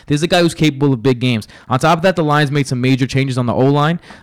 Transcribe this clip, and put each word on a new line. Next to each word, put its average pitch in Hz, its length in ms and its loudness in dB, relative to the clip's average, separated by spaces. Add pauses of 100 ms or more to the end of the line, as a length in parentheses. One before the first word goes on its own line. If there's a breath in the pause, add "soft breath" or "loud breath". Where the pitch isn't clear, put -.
This 143 80 -2
is 147 80 -2
a 170 40 0
guy 175 140 2
who's 170 140 0
capable 143 400 0
of 113 80 -6
big 127 180 2
games. 120 260 -2 (220 loud breath)
On 127 100 0
top 165 200 2
of 160 60 -4
that, 190 120 2
the 170 80 0
Lions 147 260 2
made 143 160 0
some 123 140 -4
major 131 260 2
changes 135 300 -2
on 127 80 -2
the 117 80 -2
O-line. 147 480 0 (220 loud breath)